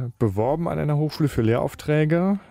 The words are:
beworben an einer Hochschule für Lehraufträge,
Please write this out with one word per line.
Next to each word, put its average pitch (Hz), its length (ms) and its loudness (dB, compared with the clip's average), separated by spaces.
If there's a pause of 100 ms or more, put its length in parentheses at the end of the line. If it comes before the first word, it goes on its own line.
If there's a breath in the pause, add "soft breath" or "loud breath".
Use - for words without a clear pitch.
(180)
beworben 120 500 0
an 156 100 -2
einer 151 180 0
Hochschule 151 320 0
für - 140 0
Lehraufträge, 151 1000 0 (100)